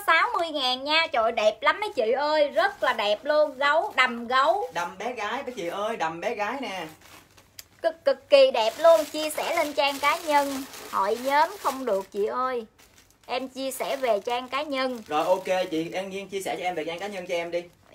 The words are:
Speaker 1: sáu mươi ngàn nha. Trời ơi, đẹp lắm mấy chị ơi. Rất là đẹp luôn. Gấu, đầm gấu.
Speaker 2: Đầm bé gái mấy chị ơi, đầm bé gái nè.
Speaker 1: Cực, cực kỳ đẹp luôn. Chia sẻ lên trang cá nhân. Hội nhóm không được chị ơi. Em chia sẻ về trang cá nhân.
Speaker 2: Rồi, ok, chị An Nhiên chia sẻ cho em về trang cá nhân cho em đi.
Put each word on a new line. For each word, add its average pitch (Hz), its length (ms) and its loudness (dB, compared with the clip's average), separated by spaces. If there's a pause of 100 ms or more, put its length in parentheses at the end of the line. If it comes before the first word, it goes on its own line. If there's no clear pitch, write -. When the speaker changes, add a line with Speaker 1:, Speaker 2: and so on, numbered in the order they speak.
Speaker 1:
sáu 339 220 6 (100)
mươi 339 100 0
ngàn 262 360 -2
nha. 320 280 2
Trời 233 100 2
ơi, 233 100 2
đẹp 214 300 2
lắm 320 180 2
mấy 427 160 -4
chị 226 160 0
ơi. 294 360 2
Rất 349 340 0
là 269 100 2
đẹp 208 320 -2
luôn. 294 340 2
Gấu, 311 380 2
đầm 240 300 0
gấu. 302 480 2
Speaker 2:
Đầm 175 240 -6
bé 226 140 -6
gái 220 300 -6
mấy 247 140 -8
chị 170 120 -6
ơi, 208 280 -4
đầm 170 240 -4
bé 214 140 -2
gái 208 260 -4
nè. 190 240 -8 (1000)
Speaker 1:
Cực, 320 220 -2
cực 269 260 0
kỳ 269 200 8
đẹp 226 280 0
luôn. 320 260 8
Chia 302 260 -6
sẻ 302 260 -4
lên 294 160 -2
trang 277 260 0
cá 285 180 2
nhân. 285 480 0 (260)
Hội 208 340 0
nhóm 294 260 4 (120)
không 262 240 -2
được 196 260 -2
chị 208 140 0
ơi. 247 400 -2 (600)
Em 254 220 -6
chia 262 220 -6
sẻ 240 260 -4
về 233 240 2
trang 247 280 -4
cá 269 140 -4
nhân. 262 460 -4
Speaker 2:
Rồi, 156 160 0
ok, 185 200 2 (260)
chị 160 240 -2
An 190 160 -6
Nhiên 196 180 -10
chia 196 140 -6
sẻ 143 140 -4
cho 175 80 -8
em 180 100 -2
về 156 100 -4
trang 165 140 -6
cá 196 80 -8
nhân 190 200 -10
cho 180 80 -6
em 170 160 -4
đi. 175 120 -4 (320)